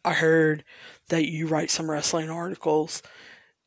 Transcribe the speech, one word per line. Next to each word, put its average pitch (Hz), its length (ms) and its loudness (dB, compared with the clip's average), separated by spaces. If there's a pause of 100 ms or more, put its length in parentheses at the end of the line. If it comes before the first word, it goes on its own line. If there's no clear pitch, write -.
I 175 100 0
heard 160 500 4 (440)
that 165 220 0
you 160 180 -4
write 156 240 -2
some 160 180 -2
wrestling 156 400 -2
articles. 165 720 -2 (640)